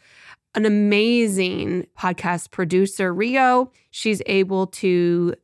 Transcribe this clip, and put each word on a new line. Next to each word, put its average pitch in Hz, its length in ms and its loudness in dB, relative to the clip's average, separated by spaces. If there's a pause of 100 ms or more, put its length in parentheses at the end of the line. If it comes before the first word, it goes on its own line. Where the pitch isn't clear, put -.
(560)
an 214 100 0
amazing 208 1200 0 (120)
podcast 175 520 -4
producer, 185 640 -2
Rio. 254 580 0 (200)
She's 208 340 -2
able 190 420 0
to 175 760 0